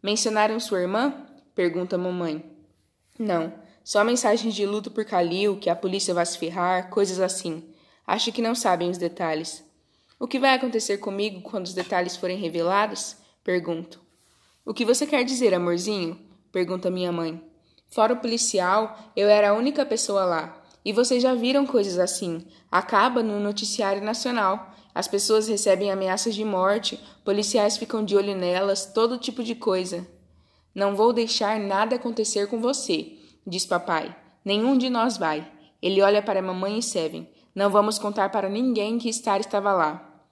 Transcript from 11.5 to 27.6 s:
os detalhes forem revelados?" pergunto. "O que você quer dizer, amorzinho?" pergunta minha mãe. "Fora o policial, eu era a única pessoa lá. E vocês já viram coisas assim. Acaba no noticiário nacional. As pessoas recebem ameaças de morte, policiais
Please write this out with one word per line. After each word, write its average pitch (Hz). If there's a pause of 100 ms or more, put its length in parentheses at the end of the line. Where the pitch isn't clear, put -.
os 180
detalhes 180
forem 180
revelados?" 185 (260)
pergunto. 170 (680)
"O 220
que 226
você 254
quer 294
dizer, 247
amorzinho?" 175 (320)
pergunta 180
minha 180
mãe. 165 (480)
"Fora 226
o 240
policial, 220
eu 202
era 208
a 202
única 269
pessoa 202
lá. 170 (240)
E 208
vocês 247
já 254
viram 262
coisas 202
assim. 175 (260)
Acaba 226
no 208
noticiário 208
nacional. 220 (200)
As 180
pessoas 214
recebem 202
ameaças 190
de 214
morte, 202 (240)
policiais 208